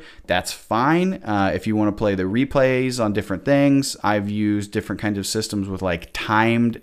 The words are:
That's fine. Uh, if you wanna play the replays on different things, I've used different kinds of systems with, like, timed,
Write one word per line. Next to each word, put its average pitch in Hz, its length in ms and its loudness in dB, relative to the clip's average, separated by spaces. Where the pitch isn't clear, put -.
That's 90 260 -2
fine. 165 640 0
Uh, 98 400 0
if 92 100 -6
you 107 100 0
wanna 107 160 2
play 104 220 0
the 92 100 0
replays 127 800 0
on 104 80 0
different 98 320 -4
things, 139 600 2
I've 101 260 0
used 104 420 0
different 101 300 -4
kinds 104 160 -2
of 98 80 -4
systems 104 420 -4
with, 95 140 -8
like, 90 320 -4
timed, 113 680 2